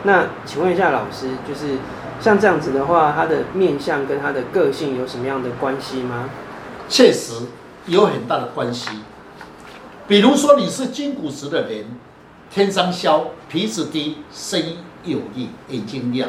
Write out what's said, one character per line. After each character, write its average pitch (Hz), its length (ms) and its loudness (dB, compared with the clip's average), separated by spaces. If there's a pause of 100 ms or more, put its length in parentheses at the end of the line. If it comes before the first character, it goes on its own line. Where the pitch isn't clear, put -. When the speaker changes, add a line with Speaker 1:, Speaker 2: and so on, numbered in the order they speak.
Speaker 1:
那 190 220 6 (180)
请 143 180 -4
问 180 100 2
一 170 40 2
下 185 140 4
老 107 200 0
师， 131 200 -8 (180)
就 143 40 -6
是 143 240 -4 (440)
像 208 180 6
这 208 80 6
样 165 140 6
子 131 120 -2
的 135 120 2
话， 156 280 4
他 160 140 0
的 143 260 0
面 170 280 2
相 139 260 -2
跟 143 140 -2
他 143 100 -2
的 139 120 -2 (100)
个 160 180 4
性 135 260 -2
有 127 80 -2
什 127 140 -8
么 123 80 -4
样 135 160 -2
的 123 160 -4
关 135 220 -2
系 131 220 -6
吗？ 123 280 -6 (580)
Speaker 2:
确 - 240 6
实 - 220 -6 (520)
有 185 200 4
很 - 220 -4
大 151 100 0
的 131 160 -4
关 123 180 -4
系。 - 180 -8 (1160)
比 202 140 6
如 262 160 8
说 285 200 8
你 214 120 0
是 - 180 -4
金 277 300 -4
骨 160 120 -6
质 135 200 -10
的 156 200 0
人， 107 160 -8 (640)
天 196 220 2
生 180 220 0
肖， - 380 2 (180)
鼻 190 180 -2
子 175 200 -4
低， 151 320 -4 (140)
声 - 280 -4
音 165 180 -6 (240)
有 147 160 -2 (160)
力， 127 140 -6 (200)
眼 117 160 -6
睛 123 280 -4
亮。 123 160 0